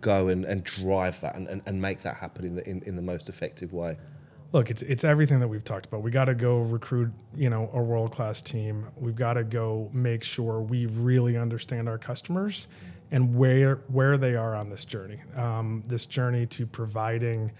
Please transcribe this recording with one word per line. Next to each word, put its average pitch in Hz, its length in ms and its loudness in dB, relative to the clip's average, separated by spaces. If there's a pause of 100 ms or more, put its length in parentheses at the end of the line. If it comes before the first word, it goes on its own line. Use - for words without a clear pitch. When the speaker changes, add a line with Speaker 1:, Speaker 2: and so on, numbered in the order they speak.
Speaker 1:
go 98 260 4
and, 92 160 2
and 92 200 -2
drive 92 580 0
that - 120 -4
and, 92 140 -10
and, 98 160 -8
and 95 160 -4
make 95 220 -4
that - 140 -6
happen - 280 -10
in 87 120 -6
the, 90 120 -8
in, 92 140 -6
in 95 120 -8
the 87 180 -6
most 82 180 -8
effective 85 420 -10
way? 85 240 -4 (560)
Speaker 2:
Look, 113 180 4
it's, 113 120 -4
it's 139 220 -2
everything 147 360 6
that 120 80 2
we've 107 160 -6
talked 98 220 -6
about. 107 160 -6
We 117 80 0
gotta 131 240 4
go 120 240 4
recruit, 117 520 0 (240)
you 143 140 2
know, 110 240 0
a 123 100 0
world-class 113 600 -2
team. 107 440 -4 (100)
We've 117 300 -4
gotta 120 180 2
go 110 480 -2
make 120 320 0
sure 113 360 -2
we 120 260 0
really 120 520 4
understand 117 500 -2
our 110 100 -2
customers 180 720 -4 (440)
and 127 220 4
where, 131 420 6 (120)
where 135 280 4
they 131 200 2
are 113 180 0
on 104 160 -4
this 95 140 -10
journey. 101 360 -10 (160)
Um, 113 500 -2
this 120 200 -4
journey 123 400 0
to 120 200 -4
providing, 113 920 -2